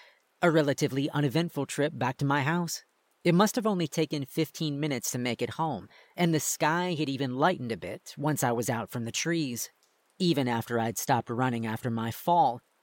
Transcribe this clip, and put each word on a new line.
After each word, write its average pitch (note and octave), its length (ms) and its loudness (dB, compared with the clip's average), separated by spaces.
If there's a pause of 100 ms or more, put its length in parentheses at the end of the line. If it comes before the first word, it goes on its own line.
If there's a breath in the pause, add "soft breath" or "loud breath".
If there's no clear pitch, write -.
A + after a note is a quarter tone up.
(400 loud breath)
a F3 120 6
relatively C#3+ 580 2
uneventful D3 560 0
trip D3 320 0
back B2+ 200 0
to C#3+ 60 2
my C#3+ 180 4
house. E3 420 -2 (400)
It E3+ 100 4
must G3+ 220 4
have A3 100 -2
only F3+ 220 0
taken D3+ 360 -2
fifteen D3+ 540 -4
minutes C#3+ 320 -2
to C3+ 80 -6
make B2 240 -2
it A#2+ 80 -2
home, C3+ 380 -4 (280 soft breath)
and E3+ 160 4
the D#3 60 4
sky E3+ 580 0
had D3 120 -2
even C3 260 -2
lightened C3+ 380 0
a G#2+ 40 -4
bit - 400 -12
once C#3+ 280 0
I A#2+ 80 2
was A#2 180 0
out A2+ 180 -4
from A#2+ 160 -6
the A2+ 60 -6
trees, D3+ 600 -4 (480)
even C#3+ 300 2
after A#2 320 0
I'd A2+ 180 -2
stopped B2 320 0
running A#2 360 -2
after A2 240 -4
my A2+ 200 -2
fall, D3 500 2 (220)